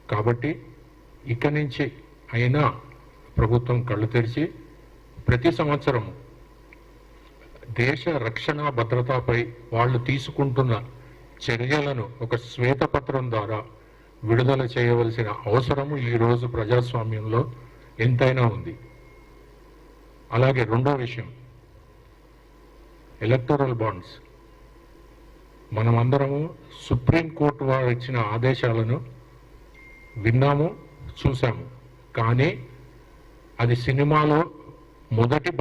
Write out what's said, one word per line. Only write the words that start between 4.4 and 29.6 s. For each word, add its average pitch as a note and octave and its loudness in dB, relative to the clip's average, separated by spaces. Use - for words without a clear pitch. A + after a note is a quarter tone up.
ప్రతి B2 4
సంవత్సరము C#3+ 0
దేశ C#3 -2
రక్షణ D3 -4
భద్రతపై B2 -2
వాళ్ళు A#2+ 2
తీసుకుంటున్న C3+ 0
చర్యలను C3 -2
ఒక A#2+ -2
శ్వేతపత్రం C3 0
ద్వారా G#2+ -2
విడుదల B2+ 4
చేయవలసిన A#2+ 0
అవసరము C#3 0
ఈ A#2+ -4
రోజు A#2+ 2
ప్రజాస్వామ్యంలో A2+ 0
ఎంతైనా B2+ 4
ఉంది. E2+ -10
అలాగే B2+ 4
రెండో A#2+ 2
విషయం, A#2 -10
ఎలక్టోరల్ C3 2
బాండ్స్. G2+ -6
మనమందరము B2+ 2
సుప్రీంకోర్టు D3+ 2
వారు C3 2
ఇచ్చిన B2 -6
ఆదేశాలను A#2 0